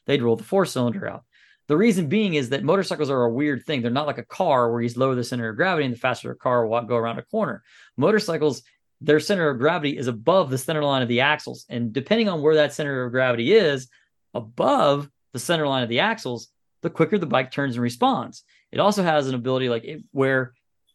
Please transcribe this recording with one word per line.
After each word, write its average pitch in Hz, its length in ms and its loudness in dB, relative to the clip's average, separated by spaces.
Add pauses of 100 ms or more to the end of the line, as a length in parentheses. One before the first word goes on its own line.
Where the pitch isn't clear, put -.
they'd 139 160 0
roll 117 140 2
the 117 80 -6
four-cylinder 165 640 -2
out. - 160 -10 (460)
The 147 80 2
reason 190 300 4
being 196 260 0
is 139 160 0
that 131 160 -2
motorcycles 160 440 0
are 135 140 0
a 117 80 2
weird 139 320 -2
thing. 143 180 -4
They're 117 100 -2
not 143 160 -2
like 135 100 -4
a 127 80 -12
car 135 440 2
where 117 120 0
you 117 160 0
lower 131 180 2
the 123 80 -2
center 120 240 -4
of 107 80 -6
gravity 160 300 0
and 123 100 -4
the 113 40 -12
faster 123 320 -2
a - 40 -12
car 123 320 0
will 117 140 0
go 117 160 -2
around 113 220 -2
a - 40 -12
corner. 202 400 -6 (320)
Motorcycles, 156 680 0 (360)
their 151 220 4
center 170 280 0
of 131 100 -2
gravity 147 380 0
is 120 100 -6
above 131 420 2
the 131 80 -2
center 151 260 -2
line 135 200 2
of 120 40 0
the 120 140 2
axles. 139 480 0
And 117 240 -6
depending 214 340 0
on 170 140 -2
where 156 140 4
that 147 180 2
center 139 320 -4
of 117 80 -6
gravity 127 400 2
is, 143 340 2 (460)
above 143 760 0 (220)
the 131 80 -8
center 160 260 -2
line 135 160 0
of 120 60 -2
the 120 140 0
axles, 131 480 -4 (320)
the 165 80 -4
quicker 165 280 2
the 170 80 -2
bike 135 260 -2
turns 139 240 -4
and 120 60 -4
responds. 127 600 -2 (260)
It - 120 -2
also 202 200 2
has 151 280 2
an 131 40 -2
ability, 127 360 -2
like, 117 160 -4
it, 156 260 -14
where 131 420 0 (420)